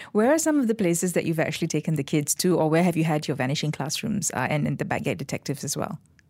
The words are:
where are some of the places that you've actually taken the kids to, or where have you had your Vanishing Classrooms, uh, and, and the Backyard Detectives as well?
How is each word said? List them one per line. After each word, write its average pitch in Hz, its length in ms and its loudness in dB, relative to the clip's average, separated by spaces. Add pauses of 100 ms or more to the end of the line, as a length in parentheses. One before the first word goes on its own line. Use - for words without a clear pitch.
(120)
where 226 200 4
are 320 60 4
some 302 220 2
of 233 80 2
the 220 80 2
places 170 380 0
that 175 100 2
you've 160 160 0
actually 160 280 0
taken 156 280 0
the 139 80 -2
kids 147 320 0
to, 180 200 2
or 156 140 2
where 165 140 6
have 170 120 2
you 160 80 2
had 151 220 0
your 139 100 -2
Vanishing 143 360 -2
Classrooms, - 600 -4
uh, 127 160 -2
and, 147 180 0
and 143 100 -2
the - 60 -4
Backyard 117 340 -4
Detectives - 460 -6
as 139 120 -6
well? - 220 -6 (320)